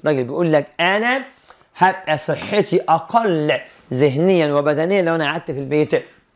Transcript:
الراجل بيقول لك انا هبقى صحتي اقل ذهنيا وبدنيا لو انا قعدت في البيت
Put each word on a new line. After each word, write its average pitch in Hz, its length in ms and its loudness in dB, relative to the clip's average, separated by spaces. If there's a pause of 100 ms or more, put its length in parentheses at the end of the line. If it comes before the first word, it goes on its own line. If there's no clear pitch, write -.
الراجل 143 200 0
بيقول 156 300 0
لك 143 140 2 (120)
انا 220 440 0 (540)
هبقى 185 400 0
صحتي - 720 -2
اقل 160 680 0 (340)
ذهنيا 151 600 2
وبدنيا 151 480 0
لو 165 140 0
انا 160 100 -2
قعدت 160 260 -6
في 131 80 -6
البيت 143 440 0 (320)